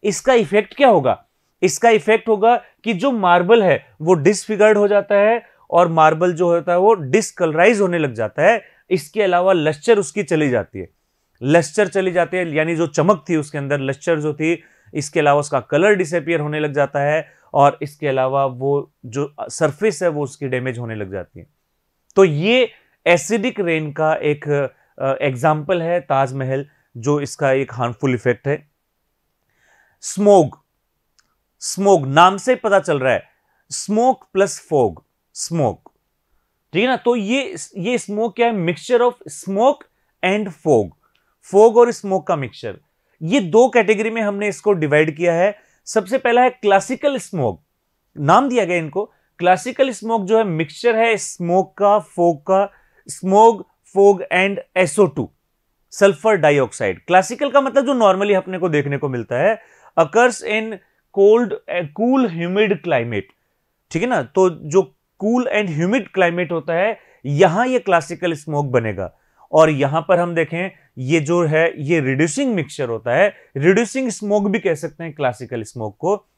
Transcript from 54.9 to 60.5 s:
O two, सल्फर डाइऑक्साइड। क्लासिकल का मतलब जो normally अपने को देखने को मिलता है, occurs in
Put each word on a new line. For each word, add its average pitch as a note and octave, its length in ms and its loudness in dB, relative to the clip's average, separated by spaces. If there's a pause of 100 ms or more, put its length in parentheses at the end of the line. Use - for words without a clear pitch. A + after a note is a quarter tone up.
O F#3+ 100 4
two, C3+ 180 -6 (640)
सल्फर G3+ 460 2
डाइऑक्साइड। C3+ 680 0
क्लासिकल F#3+ 460 0
का C#4 100 4
मतलब C4+ 260 0
जो C#4 80 0
normally G3+ 400 2
अपने F#3 240 -4
को F3+ 100 -2
देखने C#3+ 300 -2
को D3 100 -6
मिलता A#2+ 280 -6
है, G3+ 260 0 (360)
occurs A3+ 440 2
in A3 340 -6 (420)